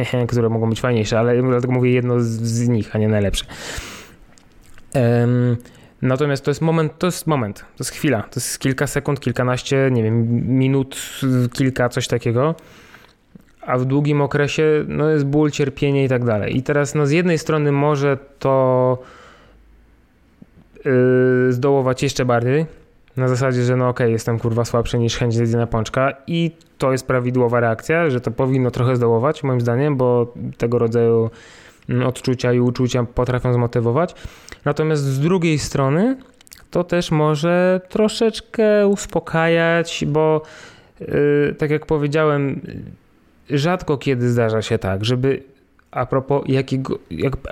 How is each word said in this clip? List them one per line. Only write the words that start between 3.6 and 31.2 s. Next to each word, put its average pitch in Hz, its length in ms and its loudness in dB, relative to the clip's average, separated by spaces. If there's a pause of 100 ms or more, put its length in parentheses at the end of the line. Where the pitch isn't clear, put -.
Em, 120 600 2 (460)
natomiast 135 420 0
to 151 60 0
jest 143 100 -2
moment, 160 380 0
to - 80 0
jest 170 200 -4
moment, 123 320 -2
to - 220 -18
jest 127 100 -6
chwila, 120 320 0
to - 180 -8
jest - 180 -8
kilka 135 280 -2
sekund, 143 340 -4
kilkanaście, 127 720 0
nie 120 100 2
wiem, 113 240 2 (320)
minut, 135 600 -2 (320)
kilka, 131 360 0
coś 123 200 -4
takiego. 123 460 0 (1080)
A 127 180 -4
w 127 60 0
długim 147 360 0
okresie, 147 680 0
no, 151 220 0
jest 151 140 2
ból, 147 260 2
cierpienie 139 540 0
i 131 40 0
tak 123 160 0
dalej. 104 320 0
I 131 60 -2
teraz, 143 320 -2
no, 151 120 2
z 139 40 0
jednej 175 280 2
strony 151 340 0
może 143 460 0 (200)
to, 127 600 2 (1900)
yy, 127 680 4
zdołować 127 500 0
jeszcze 139 220 -2
bardziej, 123 420 2 (500)
na 127 120 0
zasadzie, 127 340 0
że 123 140 2
no 127 120 2
okej, 120 240 0
jestem, 113 260 -2
kurwa, 117 260 0
słabszy 120 340 -2
niż 117 180 0
chęć 120 180 0
zjedzenia 117 320 0
pączka 127 460 -2 (140)
i 165 240 -2 (280)
to 135 140 2
jest 131 140 -2
prawidłowa 123 540 2
reakcja, 147 500 0
że 123 100 0
to 120 100 -4
powinno 131 400 0
trochę 127 260 0
zdołować, 120 460 0
moim 131 180 0
zdaniem, 127 360 0
bo 123 380 2 (240)
tego 120 200 0
rodzaju, 117 520 2 (580)